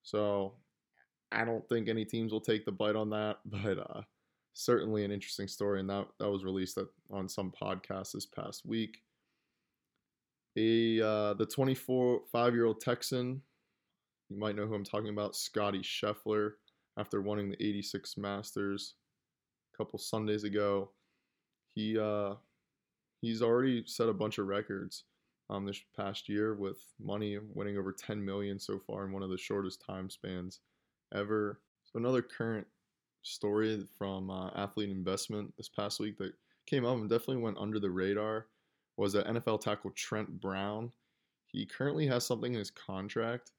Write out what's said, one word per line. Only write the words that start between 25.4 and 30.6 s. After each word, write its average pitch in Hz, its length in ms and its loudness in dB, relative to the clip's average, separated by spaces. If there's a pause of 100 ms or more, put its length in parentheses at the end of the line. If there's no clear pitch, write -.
um, 98 140 -2
this 98 160 -6 (160)
past 101 320 -4
year 107 260 2
with 98 240 -4 (220)
money 104 380 -2 (160)
winning 101 240 -2
over 95 140 -2
ten 107 320 -6
million 98 340 -2
so 98 260 -6
far 101 200 -4
in 95 80 -4
one 98 100 -4
of 95 80 -4
the 92 80 -2
shortest 101 480 -4
time 95 240 -6
spans 92 480 -8 (560)